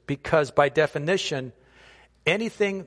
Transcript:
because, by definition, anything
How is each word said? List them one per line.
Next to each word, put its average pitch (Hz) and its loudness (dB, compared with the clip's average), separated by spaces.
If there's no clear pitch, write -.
because, 143 0
by 143 4
definition, 151 -2
anything 196 -2